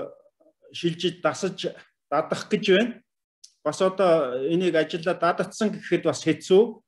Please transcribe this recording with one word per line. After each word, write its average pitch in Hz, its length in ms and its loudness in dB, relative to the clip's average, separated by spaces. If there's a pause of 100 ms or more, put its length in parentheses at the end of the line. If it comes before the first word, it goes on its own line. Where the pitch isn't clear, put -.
(720)
шилжиж, 165 480 -6
дасаж, 170 540 -4 (340)
дадах - 400 -2
гэж 208 220 0
байна. 220 240 2 (680)
Бас 151 180 -2
одоо 165 640 2
энийг 170 320 0
ажиллаа 170 400 -2
дадагдсан 180 560 -2
гэхэд - 320 -2
бас 147 180 -2
хэцүү. 190 640 2